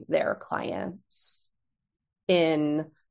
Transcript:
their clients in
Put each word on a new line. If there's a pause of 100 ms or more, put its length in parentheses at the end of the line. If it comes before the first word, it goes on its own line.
their
clients (880)
in (200)